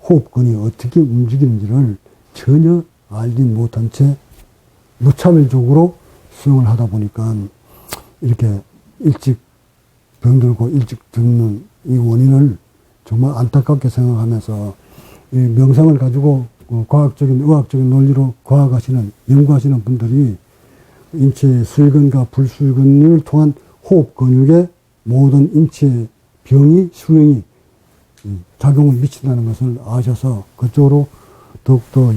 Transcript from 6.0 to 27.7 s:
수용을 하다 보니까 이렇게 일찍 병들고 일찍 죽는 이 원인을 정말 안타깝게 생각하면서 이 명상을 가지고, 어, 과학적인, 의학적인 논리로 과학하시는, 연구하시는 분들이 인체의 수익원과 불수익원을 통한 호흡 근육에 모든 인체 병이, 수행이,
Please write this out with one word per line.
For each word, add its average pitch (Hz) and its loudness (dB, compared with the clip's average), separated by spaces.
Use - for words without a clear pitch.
수용을 135 0
하다 113 -2
보니까 107 -6
이렇게 113 -2
일찍 135 -2
병들고 120 0
일찍 123 -6
죽는 117 -2
이 127 -4
원인을 127 2
정말 123 -4
안타깝게 131 -2
생각하면서 113 -4
이 131 -4
명상을 131 2
가지고, 131 -2
어, 113 -6
과학적인, 139 -2
의학적인 139 0
논리로 135 0
과학하시는, 127 -2
연구하시는 139 2
분들이 117 -2
인체의 135 0
수익원과 139 2
불수익원을 139 2
통한 151 0
호흡 160 0
근육에 135 2
모든 139 2
인체 135 0
병이, 156 4
수행이, 151 2